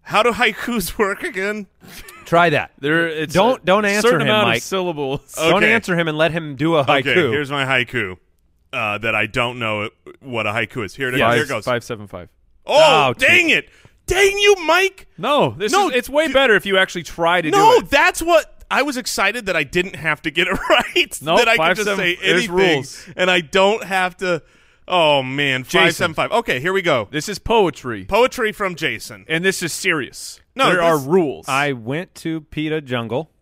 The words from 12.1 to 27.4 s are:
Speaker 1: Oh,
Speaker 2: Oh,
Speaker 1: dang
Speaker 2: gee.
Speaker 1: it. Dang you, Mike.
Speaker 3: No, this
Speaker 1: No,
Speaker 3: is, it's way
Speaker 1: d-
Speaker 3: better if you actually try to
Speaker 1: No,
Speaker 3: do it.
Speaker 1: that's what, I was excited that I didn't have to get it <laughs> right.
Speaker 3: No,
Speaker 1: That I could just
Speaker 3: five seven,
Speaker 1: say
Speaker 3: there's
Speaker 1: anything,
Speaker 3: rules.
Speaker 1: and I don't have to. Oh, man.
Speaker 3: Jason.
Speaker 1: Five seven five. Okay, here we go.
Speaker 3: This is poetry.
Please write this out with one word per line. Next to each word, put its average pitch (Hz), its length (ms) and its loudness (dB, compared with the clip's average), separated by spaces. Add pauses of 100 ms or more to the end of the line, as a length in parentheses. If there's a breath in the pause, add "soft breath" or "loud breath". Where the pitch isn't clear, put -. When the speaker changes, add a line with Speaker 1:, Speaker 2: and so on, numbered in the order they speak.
Speaker 1:
Oh, 247 440 4
Speaker 2:
Oh, - 20 -4
Speaker 1:
dang 330 360 2
Speaker 2:
gee. 269 60 2
Speaker 1:
it. 160 140 -2 (380 soft breath)
Dang 392 320 2
you, 403 180 6 (100)
Mike. 370 400 0 (120)
Speaker 3:
No, 214 320 2
this 170 220 -4
Speaker 1:
No, 370 180 2
Speaker 3:
is, 254 60 -8
it's 247 120 -2
way 294 200 0
Speaker 1:
d- 269 40 -6
Speaker 3:
better 254 240 4
if - 80 0
you 196 140 0
actually 185 260 0
try 175 380 0
to 156 80 -2
Speaker 1:
No, 403 280 6
Speaker 3:
do 208 60 0
it. - 60 -10
Speaker 1:
that's 330 320 2
what, 330 500 0
I 220 100 0
was 277 140 -4
excited 220 500 -4
that 185 80 -2
I 160 80 0
didn't 180 340 -2
have 151 260 -4
to 160 100 -4
get 175 160 0
it 185 160 -2
<laughs> - 40 -8
right. - 540 0
Speaker 3:
No, 160 140 2
Speaker 1:
That 233 100 4
I 226 100 2
could 170 200 2
just 208 120 -2
Speaker 3:
five 202 100 -2
seven, 190 60 -2
Speaker 1:
say 175 120 0
Speaker 3:
there's 175 320 0
Speaker 1:
anything, 175 280 2
Speaker 3:
rules. - 380 -10
Speaker 1:
and 185 160 0
I 180 100 2
don't 190 440 2
have 185 320 -2
to. 180 260 -4 (460 soft breath)
Oh, 151 340 4
man. 131 400 -2
Speaker 3:
Jason. 180 180 0
Speaker 1:
Five 170 140 4
seven 175 200 -2
five. 139 180 -2
Okay, 208 260 0
here 170 140 -2
we 190 100 0
go. 135 300 0
Speaker 3:
This 151 160 -6
is 196 100 -8
poetry. 151 680 -2